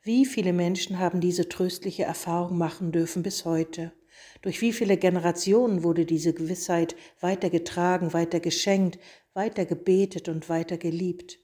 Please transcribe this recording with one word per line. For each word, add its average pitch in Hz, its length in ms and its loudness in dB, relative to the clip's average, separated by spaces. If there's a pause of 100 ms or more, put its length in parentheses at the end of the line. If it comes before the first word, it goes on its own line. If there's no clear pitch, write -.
Wie 247 180 4
viele 185 280 0
Menschen 180 460 -2
haben 180 200 0
diese 175 300 2
tröstliche 185 540 -4
Erfahrung 175 540 -4
machen 165 360 -2
dürfen 165 300 0
bis 190 200 -6
heute? 165 480 -2 (500)
Durch - 200 -4
wie 226 100 2
viele 202 240 4
Generationen 180 880 2
wurde 170 220 4
diese 160 280 2
Gewissheit 170 640 -2 (240)
weitergetragen, 175 920 0
weiter 170 260 0
geschenkt, 190 600 0 (340)
weiter 202 320 -2
gebetet 185 640 0
und 160 180 -6
weiter 165 300 -2
geliebt? 175 680 -6